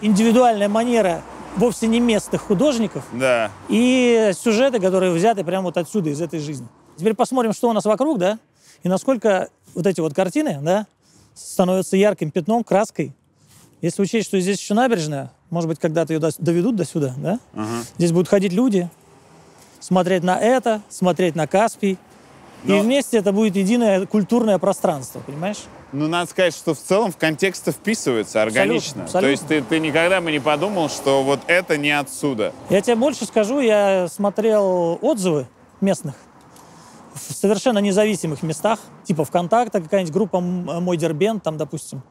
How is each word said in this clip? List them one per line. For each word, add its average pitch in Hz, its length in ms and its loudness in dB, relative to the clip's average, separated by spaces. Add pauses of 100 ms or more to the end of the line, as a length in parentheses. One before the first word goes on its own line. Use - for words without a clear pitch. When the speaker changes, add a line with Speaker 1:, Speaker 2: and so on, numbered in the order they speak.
Speaker 1:
индивидуальная 220 680 4
манера 220 540 0 (340)
вовсе 226 300 0
не 226 140 2
местных 214 420 0
художников 220 720 0
Speaker 2:
Да. 117 400 0 (160)
Speaker 1:
и 233 680 4
сюжеты, 240 440 2
которые 185 320 2
взяты 196 320 2
прямо 185 220 -4
вот 165 100 -4
отсюда, 170 340 -2
из 143 100 -4
этой 170 200 -6
жизни. 143 260 -10 (300)
Теперь 202 180 0
посмотрим, 233 380 0
что 240 160 0
у 226 40 0
нас 196 120 0
вокруг, 247 340 0
да? 196 220 0 (420)
И 175 60 -2
насколько 196 600 0 (280)
вот 175 100 0
эти 190 140 0
вот 156 120 -2
картины, 185 480 -2
да, 185 260 0 (480)
становятся 185 600 0
ярким 190 360 2
пятном, 214 320 -2
краской. 180 500 -2 (680)
Если 175 200 -2
учесть, 196 240 0
что 196 140 -2
здесь 185 180 -2
ещё - 160 -4
набережная, 160 560 0 (200)
может 170 180 -2
быть, 160 100 -4
когда-то 160 340 0
её 156 80 0
дос-, 156 180 0
доведут 175 360 0
до 180 100 0
сюда, 139 320 -4
да? 160 220 -4 (160)
Speaker 2:
Ага. 117 300 -6 (120)
Speaker 1:
Здесь 170 140 2
будут 170 180 2
ходить 196 240 2
люди, 190 380 0 (880)
смотреть 180 440 0
на 180 160 2
это, 233 480 2
смотреть 180 480 0
на 151 100 -2
Каспий. 196 520 0 (680)
И - 80 -2
Speaker 2:
Но 202 80 4
Speaker 1:
вместе 247 380 2
это 196 140 2
будет 208 220 2
единое 196 520 2
культурное 214 520 2
пространство, 151 680 -2
понимаешь? 165 340 -8 (340)
Speaker 2:
Ну, 147 160 -2
надо 170 220 -2
сказать, 180 260 2
что - 180 -2
в - 40 -14
целом 196 340 0
в - 40 -10
контекст 175 540 -2
вписывается 120 720 -2
Speaker 1:
Абсолютно, 110 200 2
Speaker 2:
органично. 214 420 -2
Speaker 1:
абсолютно. 180 160 -2
Speaker 2:
То 254 100 4
есть 208 160 -2
ты, 151 160 0
ты 160 160 0
никогда 165 420 2
бы 165 120 -4
не 147 80 -2
подумал, 156 480 0
что 139 340 0
вот 139 240 0
это 175 300 2
не 147 160 0
отсюда. 135 600 -2 (180)
Speaker 1:
Я 190 100 4
тебе 233 160 2
больше 247 300 0
скажу, 226 340 0
я 202 480 2
смотрел 196 920 0
отзывы 185 440 0 (340)
местных 175 340 -2 (1000)
в - 180 -14
совершенно 208 460 0
независимых 202 640 0
местах, 185 380 -2 (240)
типа 156 200 0
ВКонтакте, 202 560 0
какая-нибудь 165 320 -2
группа 190 260 0
М-, 180 420 -4
"Мой 180 160 0
Дербент", 165 480 -2
там, 156 120 -4
допустим. 151 540 -10